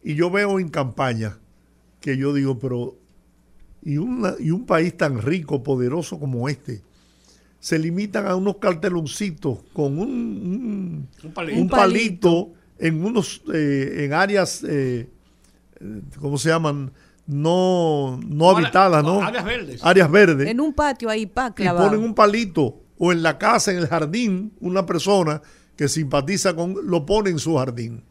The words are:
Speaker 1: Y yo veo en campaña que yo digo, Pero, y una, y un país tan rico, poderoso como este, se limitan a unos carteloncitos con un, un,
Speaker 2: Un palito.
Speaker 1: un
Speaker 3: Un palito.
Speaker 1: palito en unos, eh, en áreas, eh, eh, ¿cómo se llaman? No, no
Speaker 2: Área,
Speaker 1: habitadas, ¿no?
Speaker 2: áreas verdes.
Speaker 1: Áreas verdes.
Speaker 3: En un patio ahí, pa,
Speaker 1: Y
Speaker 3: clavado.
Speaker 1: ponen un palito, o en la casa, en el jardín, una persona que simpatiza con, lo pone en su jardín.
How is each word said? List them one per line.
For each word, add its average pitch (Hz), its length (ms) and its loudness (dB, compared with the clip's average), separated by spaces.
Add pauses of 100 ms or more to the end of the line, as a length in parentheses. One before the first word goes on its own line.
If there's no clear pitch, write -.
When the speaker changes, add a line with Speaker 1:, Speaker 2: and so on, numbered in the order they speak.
Speaker 1:
Y 151 120 -4
yo 165 160 2
veo 196 300 0
en 180 80 -4
campaña 123 680 -4 (600)
que 135 180 -2
yo 139 160 0
digo, 135 240 0
Pero, 123 360 -6 (880)
y 147 140 -2
una, 220 420 -2
y 156 120 -2
un 202 160 -2
país 170 300 0
tan 139 260 0
rico, 147 400 -2
poderoso 139 580 -2
como 127 280 -4
este, 127 340 -8 (800)
se - 180 -2
limitan 196 480 -4
a 185 100 0
unos 190 200 -2
carteloncitos 170 1000 -2 (140)
con 143 260 -2
un, 214 120 -4
un, 202 1000 -6 (140)
Speaker 2:
Un 156 100 -16
palito. 180 240 -6
Speaker 1:
un - 60 2
Speaker 3:
Un 185 60 2
palito. - 20 0
Speaker 1:
palito 190 840 2 (260)
en 160 260 -2
unos, 220 380 -2 (120)
eh, 143 500 -2
en 139 80 -4
áreas, 190 520 0
eh, 127 440 -2 (720)
eh, 104 200 -12 (200)
¿cómo 143 180 -4
se 123 120 -2
llaman? 147 420 0 (340)
No, 156 1000 2
no 156 240 4
Speaker 2:
Área, 170 140 6
Speaker 1:
habitadas, 180 400 4
¿no? 185 180 2
Speaker 2:
áreas 208 220 -4
verdes. 185 400 -8
Speaker 1:
Áreas 175 260 6
verdes. 165 380 6
Speaker 3:
En 233 120 -2
un 302 120 0
patio 269 380 -2
ahí, 214 160 -2
pa, 254 220 -4
Speaker 1:
Y 214 40 -10
Speaker 3:
clavado. 185 380 2
Speaker 1:
ponen 214 140 0
un 226 100 -4
palito, 208 680 2 (180)
o 180 140 2
en 170 100 0
la 160 160 0
casa, 214 340 2
en 180 60 0
el 170 80 0
jardín, 185 760 -2
una 185 260 -2
persona 170 560 0 (340)
que 147 120 0
simpatiza 151 680 0
con, 175 200 -4 (120)
lo 170 200 0
pone 202 240 2
en 165 80 -2
su 156 180 -2
jardín. 120 540 -4